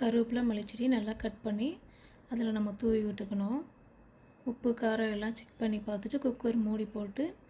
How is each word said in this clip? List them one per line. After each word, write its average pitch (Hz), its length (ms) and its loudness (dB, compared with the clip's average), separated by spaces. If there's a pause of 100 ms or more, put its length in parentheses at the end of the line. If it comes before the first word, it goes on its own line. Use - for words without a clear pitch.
கருவேப்பிலை, 233 480 4
மல்லிச்செடி 208 440 -2
நல்லா 214 200 0 (100)
கட் 208 220 -4
பண்ணி 214 220 0 (640)
அதில் 226 260 0
நம்ம 208 120 0 (120)
தூவி 220 260 4
விட்டுக்கணும். 202 520 -2 (920)
உப்பு, 240 180 0 (120)
காரம் 220 340 2
எல்லாம் 214 240 -2
செக் - 220 -18
பண்ணி 214 260 0
பார்த்துட்டு 208 360 -2
குக்கர் 240 340 0 (100)
மூடி 214 260 0
போட்டு 208 300 -4 (260)